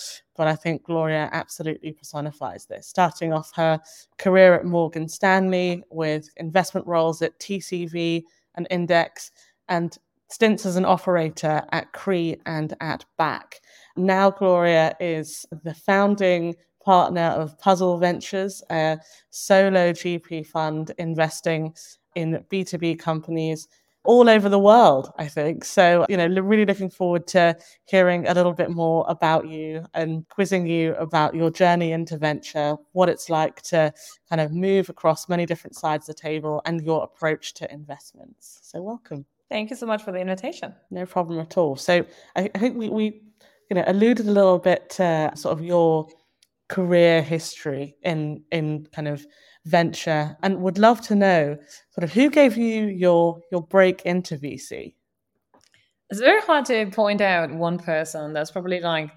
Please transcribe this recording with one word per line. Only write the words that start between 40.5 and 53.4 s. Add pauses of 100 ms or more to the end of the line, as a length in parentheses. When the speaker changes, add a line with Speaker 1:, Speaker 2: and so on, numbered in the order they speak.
Speaker 1:
No
problem
at
all.
So (300)
I,
I
think
we,
we, (480)
you
know,
alluded
a
little
bit
to
sort
of
your (600)
career
history
in,
in
kind
of (380)
venture,
and
would
love
to
know (320)
sort
of
who
gave
you
your, (100)